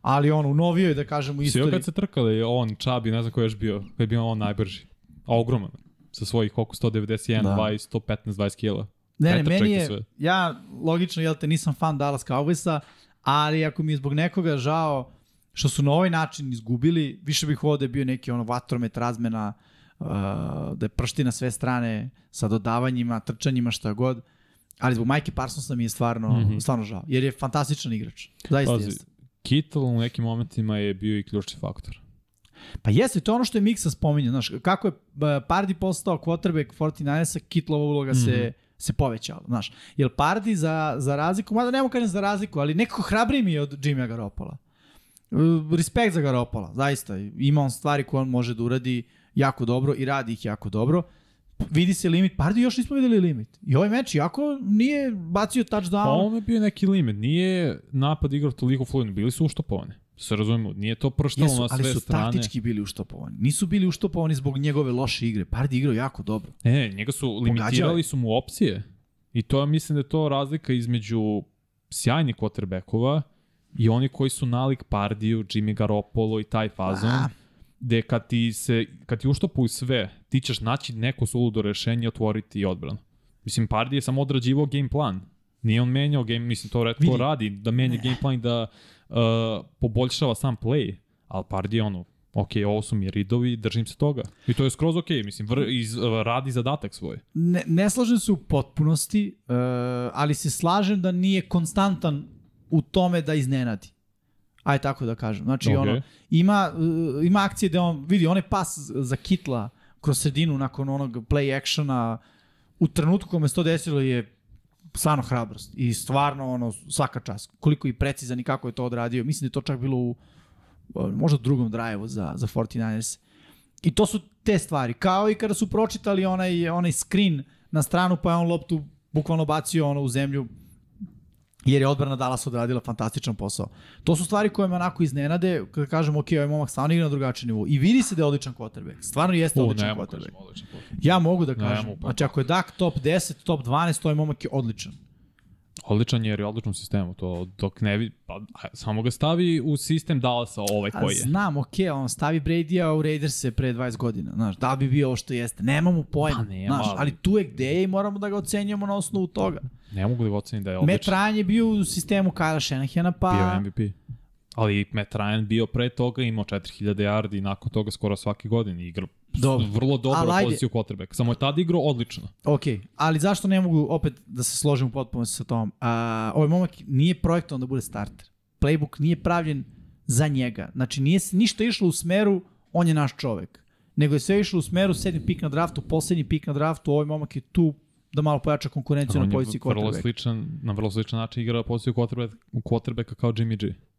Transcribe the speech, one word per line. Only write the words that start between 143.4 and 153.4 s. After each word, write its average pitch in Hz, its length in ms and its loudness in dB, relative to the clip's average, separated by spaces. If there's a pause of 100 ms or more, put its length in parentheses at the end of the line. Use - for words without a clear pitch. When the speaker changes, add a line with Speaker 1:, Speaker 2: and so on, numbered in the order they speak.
Speaker 1:
top 151 200 0
dvanaest, 151 380 0
to 165 60 2
je 151 60 4
momak 151 300 0
je - 80 -4
odličan. 113 400 -4 (920)
Speaker 2:
Odličan 113 400 2
je 110 60 0
jer 104 100 -2
je 104 60 -2
u - 20 -4
odličnom 110 260 -6
sistemu. 92 400 -2
To 90 340 -6 (100)
dok 98 220 -4
ne 104 160 2
vi-, 110 140 -2 (160)
pa, 98 140 -12 (140)
a, - 200 -16
samo 110 280 -4
ga 120 80 0
stavi 165 500 2
u 147 160 0
sistem 156 440 0
Dallasa 120 420 -2
ovaj 101 320 0
Speaker 1:
A - 60 -6
Speaker 2:
koji - 140 0
je. - 60 -2
Speaker 1:
znam, 165 360 0
ok, - 180 -4 (180)
on 135 160 -4
stavi 160 320 -2
Brady-a 165 520 0
u 156 100 2
Raiders-e 147 480 -2